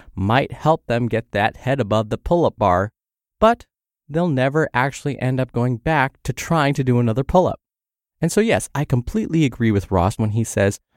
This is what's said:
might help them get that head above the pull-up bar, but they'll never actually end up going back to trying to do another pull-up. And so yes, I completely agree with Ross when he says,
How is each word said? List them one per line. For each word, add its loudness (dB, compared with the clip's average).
might 0
help -2
them 0
get -4
that 0
head -4
above -2
the -6
pull-up -2
bar, 2
but 2
they'll -2
never 0
actually -2
end 0
up -4
going -2
back -2
to -6
trying 0
to -2
do 2
another 0
pull-up. 0
And 0
so 2
yes, 0
I -2
completely 0
agree 0
with 0
Ross 2
when 0
he 0
says, 0